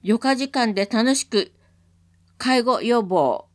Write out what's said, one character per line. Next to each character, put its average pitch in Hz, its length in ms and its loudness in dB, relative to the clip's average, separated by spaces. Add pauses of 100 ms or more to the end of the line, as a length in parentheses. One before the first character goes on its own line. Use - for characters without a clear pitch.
余 214 140 2
暇 262 180 0
時 269 140 -6
間 233 240 -2
で 196 100 0
楽 240 300 0
し 269 100 -4
く - 280 -2 (840)
介 254 240 0
護 240 220 0
予 233 200 2
防 170 520 0